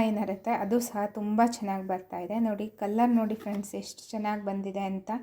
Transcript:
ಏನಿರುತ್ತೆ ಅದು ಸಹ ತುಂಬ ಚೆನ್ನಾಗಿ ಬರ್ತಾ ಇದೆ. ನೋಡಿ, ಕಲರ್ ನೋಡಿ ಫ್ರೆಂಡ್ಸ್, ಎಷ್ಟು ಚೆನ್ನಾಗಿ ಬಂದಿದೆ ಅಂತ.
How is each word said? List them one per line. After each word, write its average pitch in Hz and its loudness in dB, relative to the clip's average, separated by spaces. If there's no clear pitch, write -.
ಏನಿರುತ್ತೆ 208 0
ಅದು 208 2
ಸಹ 208 -2
ತುಂಬ 214 2
ಚೆನ್ನಾಗಿ 196 -2
ಬರ್ತಾ 185 -4
ಇದೆ. 180 -4
ನೋಡಿ, 214 0
ಕಲರ್ 220 2
ನೋಡಿ 220 4
ಫ್ರೆಂಡ್ಸ್, 208 -4
ಎಷ್ಟು - -10
ಚೆನ್ನಾಗಿ 208 -2
ಬಂದಿದೆ 196 -2
ಅಂತ. 190 -4